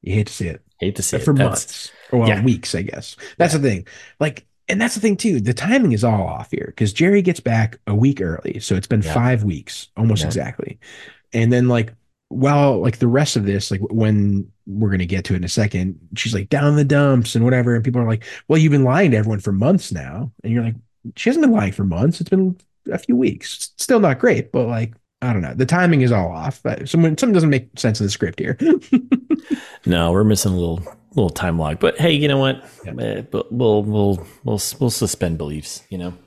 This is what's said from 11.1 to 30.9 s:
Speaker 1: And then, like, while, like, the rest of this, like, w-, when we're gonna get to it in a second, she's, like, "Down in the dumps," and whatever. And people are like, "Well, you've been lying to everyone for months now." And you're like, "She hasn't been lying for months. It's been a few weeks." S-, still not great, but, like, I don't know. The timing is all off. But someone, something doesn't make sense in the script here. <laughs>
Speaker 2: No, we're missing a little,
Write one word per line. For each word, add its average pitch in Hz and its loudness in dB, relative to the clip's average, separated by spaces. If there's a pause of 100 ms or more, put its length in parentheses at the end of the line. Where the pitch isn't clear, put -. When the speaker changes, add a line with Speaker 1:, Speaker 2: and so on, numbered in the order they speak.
Speaker 1:
And 117 2
then, 123 4
like, 117 0 (360)
while, 139 2
like, 113 0
the 123 2
rest 139 2
of 107 0
this, 98 -2
like, 98 -2
w-, 104 -6
when 101 2 (180)
we're 101 -2
gonna 92 0
get 90 -4
to - -2
it - -2
in 87 -4
a 82 -6
second, 95 -2 (160)
she's, 113 -6
like, 101 -6
"Down 147 2
in 147 4
the 151 4
dumps," 139 2
and 117 4
whatever. 123 2
And 113 0
people 123 -2
are 117 0
like, 113 -2 (240)
"Well, 156 4
you've 156 6
been 139 4
lying 143 4
to 110 4
everyone 107 0
for 101 -4
months 131 0
now." 82 -10 (120)
And 117 -4
you're 117 0
like, 113 -4 (400)
"She - -2
hasn't 311 2
been 240 6
lying 101 2
for 98 -4
months. 98 0
It's 170 -6
been 185 2 (360)
a 180 -6
few - -2
weeks." - -2
S-, - -14
still 240 2
not 151 2
great, 170 0
but, 123 0
like, 113 -4 (260)
I 127 -2
don't 95 0
know. 65 -8
The 127 0
timing 170 4
is 123 4
all 90 2
off. 82 -8
But - -6
someone, 165 2
something 240 2
doesn't 160 4
make 131 0
sense 110 0
in 104 0
the 101 -2
script - -4
here. - -4
<laughs> 330 2 (1160)
Speaker 2:
No, 85 2
we're 98 4
missing 107 2
a 92 0
little, 87 -2 (340)